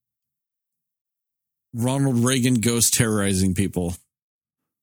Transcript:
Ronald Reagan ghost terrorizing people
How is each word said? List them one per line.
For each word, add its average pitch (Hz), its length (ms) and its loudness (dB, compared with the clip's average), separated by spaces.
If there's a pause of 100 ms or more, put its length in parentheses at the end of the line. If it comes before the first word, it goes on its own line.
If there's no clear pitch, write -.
(1700)
Ronald 127 500 0
Reagan 127 320 2
ghost 117 400 0
terrorizing 98 580 0
people 90 420 -4 (880)